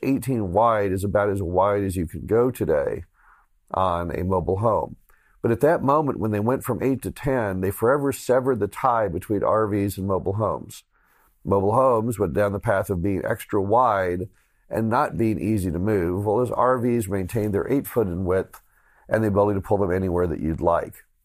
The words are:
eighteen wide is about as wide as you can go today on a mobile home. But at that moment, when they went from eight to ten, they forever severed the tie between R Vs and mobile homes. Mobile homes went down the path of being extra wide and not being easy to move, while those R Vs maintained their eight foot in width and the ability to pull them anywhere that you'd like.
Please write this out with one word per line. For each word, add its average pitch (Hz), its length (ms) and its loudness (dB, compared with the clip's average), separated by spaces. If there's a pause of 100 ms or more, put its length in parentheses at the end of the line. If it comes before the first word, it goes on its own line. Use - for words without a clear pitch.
eighteen 123 500 -2
wide 104 380 4
is 95 140 -2
about 101 260 2
as 101 120 -2
wide 98 420 2
as 95 120 -4
you 87 100 -2
can 78 200 -12
go 120 240 4
today 76 540 0 (680)
on 87 380 0
a 87 140 -4
mobile 92 340 0
home. 101 380 0 (460)
But 117 100 2
at 117 80 0
that 156 220 4
moment, 139 360 2
when 107 140 -2
they 104 80 0
went 127 240 0
from 113 180 -4
eight 131 200 0
to 95 80 -6
ten, 107 500 -2
they 95 100 0
forever 139 420 0
severed 127 460 0
the 98 100 0
tie 117 400 0
between 95 360 -2
R 107 240 2
Vs 101 280 -2
and 95 120 -4
mobile 95 260 -2
homes. 98 480 -6 (600)
Mobile 98 280 2
homes 120 460 2
went 90 160 0
down 104 180 2
the 101 60 -4
path 101 320 0
of 90 100 -2
being 95 240 -2
extra 110 380 -4
wide 98 680 0 (400)
and 113 220 -2
not 127 260 0
being 110 240 0
easy 95 300 0
to 80 80 -4
move, 95 480 0
while 107 120 2
those 123 120 0
R 127 280 2
Vs 120 300 0
maintained 101 460 -2
their 95 180 -2
eight 139 140 0
foot 107 220 0
in 90 160 -4
width 92 360 -2 (480)
and 110 160 2
the 110 40 2
ability 101 300 2
to 95 80 -6
pull 104 120 2
them 95 120 0
anywhere 90 360 0
that 82 140 -4
you'd 80 200 -2
like. 85 440 0 (200)